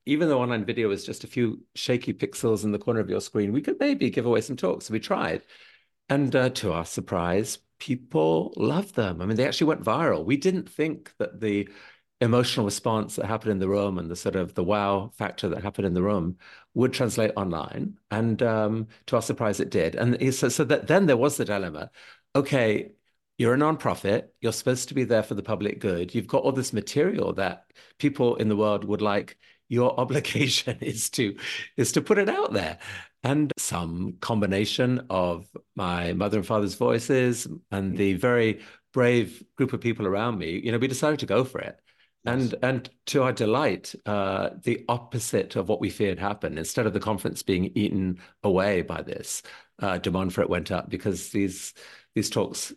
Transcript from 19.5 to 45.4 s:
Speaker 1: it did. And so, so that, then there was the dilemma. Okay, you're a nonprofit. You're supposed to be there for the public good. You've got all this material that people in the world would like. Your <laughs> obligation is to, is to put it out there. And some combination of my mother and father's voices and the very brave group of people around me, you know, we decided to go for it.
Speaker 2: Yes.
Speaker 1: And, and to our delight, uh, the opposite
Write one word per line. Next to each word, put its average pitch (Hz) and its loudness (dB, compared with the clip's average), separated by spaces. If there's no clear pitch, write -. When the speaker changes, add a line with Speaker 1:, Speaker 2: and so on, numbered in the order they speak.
Speaker 1:
it - -2
did. 82 2
And 127 2
so, 127 2
so 151 2
that, 139 0
then 180 6
there 135 6
was 139 2
the 120 -2
dilemma. 95 -4
Okay, 127 2
you're 120 4
a - 2
nonprofit. 127 2
You're 110 0
supposed - -2
to 139 -8
be 131 2
there 110 4
for 107 -4
the 98 -6
public 104 -2
good. 90 -2
You've 117 -2
got - 0
all 139 2
this 131 -2
material 107 0
that 92 -4
people 127 2
in 110 0
the 104 2
world 104 2
would 101 -2
like. 101 -2
Your 120 2
<laughs> - -
obligation 127 0
is - -4
to, 101 -2
is 120 2
to 151 2
put 208 2
it 202 4
out 392 0
there. 87 -2
And 143 2
some 87 -4
combination 110 0
of 90 -2
my 87 -2
mother 101 0
and 92 -2
father's 104 0
voices 123 2
and 98 -2
the 98 4
very 113 2
brave 120 2
group 95 0
of 120 -4
people 117 -2
around 104 -2
me, 85 -4
you 117 -2
know, 117 2
we 123 0
decided 151 0
to - -6
go 117 4
for - -8
it. 98 -12
Speaker 2:
Yes. 117 0
Speaker 1:
And, 127 0
and 127 0
to 139 4
our 127 2
delight, 110 0
uh, 101 0
the - -2
opposite - -2